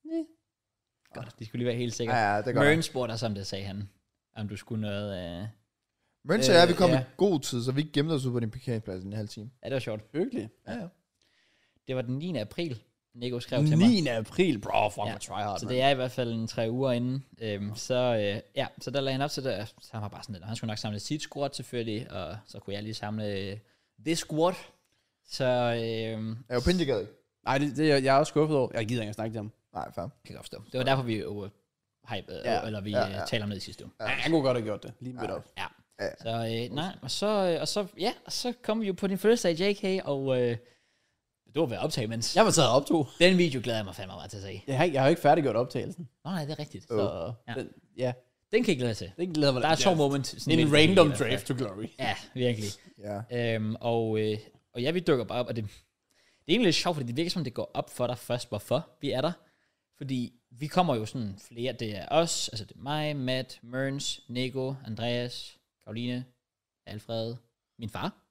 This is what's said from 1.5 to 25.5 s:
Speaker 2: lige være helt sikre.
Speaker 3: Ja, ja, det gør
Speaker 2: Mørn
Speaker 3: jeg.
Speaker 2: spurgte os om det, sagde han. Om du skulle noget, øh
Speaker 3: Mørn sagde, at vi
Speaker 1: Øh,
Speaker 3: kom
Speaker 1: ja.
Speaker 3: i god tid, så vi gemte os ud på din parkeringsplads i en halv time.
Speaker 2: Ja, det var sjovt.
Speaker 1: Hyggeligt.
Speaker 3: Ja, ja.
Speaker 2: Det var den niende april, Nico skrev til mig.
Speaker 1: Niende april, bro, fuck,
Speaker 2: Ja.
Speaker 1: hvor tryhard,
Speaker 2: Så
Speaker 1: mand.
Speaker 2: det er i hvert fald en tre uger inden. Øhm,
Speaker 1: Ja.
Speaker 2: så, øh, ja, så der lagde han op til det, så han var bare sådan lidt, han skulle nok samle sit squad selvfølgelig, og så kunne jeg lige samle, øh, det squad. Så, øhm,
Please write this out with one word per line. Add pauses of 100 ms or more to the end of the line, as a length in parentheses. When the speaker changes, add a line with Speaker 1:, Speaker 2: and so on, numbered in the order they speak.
Speaker 2:
lige
være
helt
sikre.
Speaker 3:
Ja,
ja,
det
gør
Speaker 2:
Mørn
Speaker 3:
jeg.
Speaker 2:
spurgte
os
om
det,
sagde
han. (460)
Om
du
skulle
noget,
øh (800)
Speaker 3:
Mørn
sagde,
at
vi
Speaker 1:
Øh,
Speaker 3:
kom
Speaker 1:
ja.
Speaker 3:
i (140)
god
tid,
så
vi
gemte
os
ud
på
din
parkeringsplads
i
en
halv
time. (140)
Speaker 2:
Ja,
det
var
sjovt. (120)
Speaker 1:
Hyggeligt. (180)
Speaker 3:
Ja,
ja. (1000)
Speaker 2:
Det
var
den
niende
april, (300)
Nico
skrev
til
mig.
Speaker 1:
Niende
april,
bro,
fuck,
Speaker 2:
Ja.
Speaker 1:
hvor
tryhard,
Speaker 2:
Så
Speaker 1:
mand.
Speaker 2:
det
er
i
hvert
fald
en
tre
uger
inden. (160)
Øhm,
Speaker 1:
Ja.
Speaker 2:
så,
øh, (140)
ja, (140)
så
der
lagde
han
op
til
det, (140)
så
han
var
bare
sådan
lidt,
han
skulle
nok
samle
sit
squad
selvfølgelig,
og
så
kunne
jeg
lige
samle, (140)
øh, (480)
det
squad. (760)
Så,
øhm, (120)